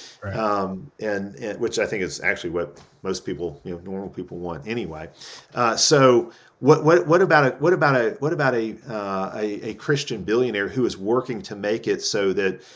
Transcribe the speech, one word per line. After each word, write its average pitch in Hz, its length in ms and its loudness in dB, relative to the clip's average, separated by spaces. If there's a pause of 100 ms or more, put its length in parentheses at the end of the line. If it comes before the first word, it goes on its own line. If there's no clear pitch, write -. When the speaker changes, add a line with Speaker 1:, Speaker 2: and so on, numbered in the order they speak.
(220)
Speaker 1:
Right. 98 140 -8
Speaker 2:
Um, 101 640 -2
and, 101 360 -4
and 107 220 -8
which 113 220 -2
I 104 60 2
think 98 180 -4
is 82 160 -6
actually 92 300 -4
what 82 320 -6 (200)
most 95 240 -6
people, 85 380 -6
you 95 120 -10
know, 85 40 -12
normal 95 300 -10
people - 300 -12
want 85 280 -8
anyway. 82 400 -8 (480)
Uh, 117 220 0
so 127 560 6 (260)
what, 139 240 4
what, 170 240 6
what 175 140 6
about 151 320 6
a, - 40 -14
what 156 140 2
about 151 240 4
a, 110 240 2
what 156 140 -2
about 139 220 2
a, 113 200 -2 (140)
uh, 98 460 -4
a, 107 340 -6
a 113 60 -6
Christian 131 480 -2
billionaire 104 440 0
who 123 180 0
is 98 120 -2
working 113 460 -2
to 107 120 -12
make 104 320 -2
it 98 140 0
so 98 320 0
that 95 280 -2 (140)